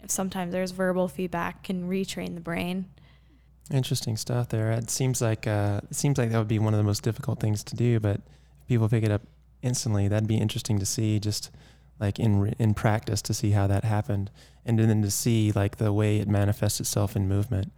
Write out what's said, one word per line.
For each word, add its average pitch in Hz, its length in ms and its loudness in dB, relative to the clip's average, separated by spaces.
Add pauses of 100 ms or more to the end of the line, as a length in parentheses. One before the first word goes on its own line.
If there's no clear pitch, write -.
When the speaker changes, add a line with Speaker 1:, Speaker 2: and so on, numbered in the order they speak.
Speaker 1:
sometimes 185 420 -4
there's 185 220 -2
verbal 185 340 0
feedback, 180 560 -6
can 180 260 -4
retrain 185 460 -4
the 170 60 -10
brain. 180 460 -4 (840)
Speaker 2:
Interesting 127 460 0
stuff 120 320 -2
there. 113 240 0
It 120 180 -2
seems 131 320 0
like, 110 240 0
uh, 104 420 0
it 151 60 -10
seems 143 240 2
like 117 140 2
that 113 60 2
would 107 100 0
be 107 100 2
one 107 160 2
of 107 40 4
the 104 60 4
most 104 200 0
difficult 110 340 -2
things 107 240 -2
to - 140 -10
do, 120 240 2
but 104 160 0 (440)
if - 60 -20
people 113 220 2
pick 110 160 2
it 107 80 2
up 101 100 0 (400)
instantly, 107 460 0
that'd 107 180 2
be 110 120 2
interesting 107 420 0
to 98 40 -2
see, 110 360 0
just, 104 320 -4 (480)
like, 101 180 0
in 104 220 4
re-, 101 180 0
in 107 160 2
practice, 107 480 0
to - 100 -6
see 107 200 0
how 98 160 4
that 98 160 0
happened, 104 460 -2 (360)
and 117 120 2
then 110 220 4
to 101 100 2
see, 110 420 2
like, 101 240 0
the 107 160 0
way 104 260 2
it 98 100 0
manifests 101 520 2
itself 104 360 -2
in 98 120 2
movement. 98 500 -2